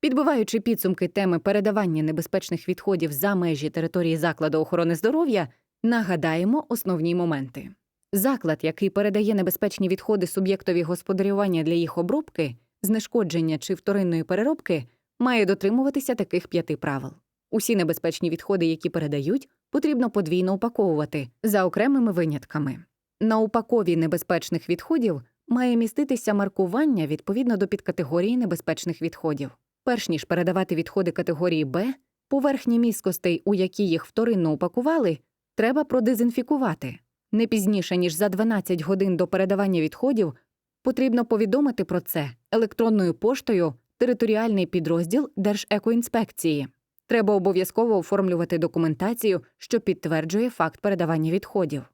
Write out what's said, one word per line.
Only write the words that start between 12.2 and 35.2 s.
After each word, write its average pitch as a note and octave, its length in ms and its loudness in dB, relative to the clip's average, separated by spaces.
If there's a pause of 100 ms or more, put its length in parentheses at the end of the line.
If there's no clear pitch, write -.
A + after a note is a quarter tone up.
знешкодження E3+ 760 0
чи - 160 -4
вторинної F3+ 480 0
переробки, F#3 600 -2 (340)
має A#3+ 280 4
дотримуватися A#3+ 680 0
таких F3+ 340 -4
п'яти D#3+ 280 -2
правил. C3+ 340 -4 (400)
Усі A3+ 260 0
небезпечні E3 540 0
відходи, E3+ 360 -2
які D#3+ 240 -2
передають, D3+ 580 -2 (220)
потрібно C4 400 0
подвійно F#3 440 0
упаковувати D#3+ 760 -2 (140)
за G3+ 220 2
окремими A#3 480 2
винятками. D3+ 720 -2 (360)
На A3 180 2
упакові G#3+ 580 2
небезпечних E3 720 -2
відходів F3 540 -2 (260)
має B3 280 2
міститися A#3 580 0
маркування G3 720 0
відповідно G#3 500 -2
до F#3+ 100 0
підкатегорії F3+ 680 -2
небезпечних E3+ 680 -4
відходів. D3+ 480 -4 (340)
Перш A#3+ 240 -2
ніж D#3+ 160 -2
передавати F3+ 500 0
відходи E3+ 360 -2
категорії E3 540 0
Б, F3+ 300 -2 (340)
поверхні C4+ 500 2
місткостей, F#3+ 640 0
у G3+ 100 2
які F#3 340 0
їх D#3+ 160 0
вторинно G3+ 480 0
упакували, A3+ 640 0 (360)